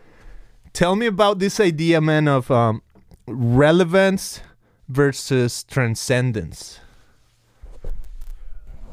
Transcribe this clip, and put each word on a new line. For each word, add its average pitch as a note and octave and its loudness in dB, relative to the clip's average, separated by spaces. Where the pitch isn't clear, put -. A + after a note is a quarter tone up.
Tell F#3 2
me A#3 -2
about G3+ 2
this G3 -2
idea, E3 2
man, D#3 2
of, C3+ 0
um, A#2 2
relevance E3 2
versus C3 0
transcendence. A#2+ -4